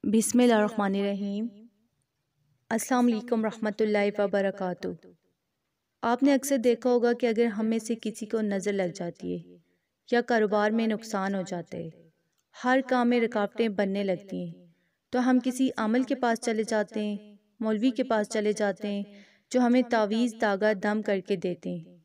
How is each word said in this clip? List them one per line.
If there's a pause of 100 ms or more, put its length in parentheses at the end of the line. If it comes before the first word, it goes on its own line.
बिस्मिल्लाहिर्रहमानिर्रहीम। (1200)
अस्सलाम
वालेकुम
रहमतुल्लाहि
व
बरकातुहू। (1080)
आपने
अक्सर
देखा
होगा
कि
अगर
हम
में
से
किसी
को
नज़र
लग
जाती
है (500)
या
कारोबार
में
नुकसान
हो
जाता
है, (680)
हर
काम
में
रुकावटें
बनने
लगती
हैं, (580)
तो
हम
किसी (100)
आमिल
के
पास
चले
जाते
हैं, (220)
मौलवी
के
पास
चले
जाते
हैं, (460)
जो
हमें
तावीज़,
धागा,
दम
करके
देते
हैं